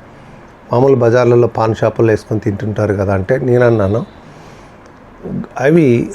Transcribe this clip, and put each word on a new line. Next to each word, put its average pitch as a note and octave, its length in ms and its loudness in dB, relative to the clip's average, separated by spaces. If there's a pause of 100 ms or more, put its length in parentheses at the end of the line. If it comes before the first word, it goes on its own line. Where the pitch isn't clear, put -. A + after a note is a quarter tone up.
(720)
మామూలు C3 240 2
బజార్లలో A#2+ 520 2
పాన్ A2 280 -2
షాపుల్లో A2+ 380 0
వేసుకొని G#2+ 260 -4
తింటుంటారు G#2 540 -4
కదా G2 200 -2
అంటే, G2 240 -2
నేను B2 280 2
అన్నాను, A2 400 0 (1500)
"అవి C3+ 560 2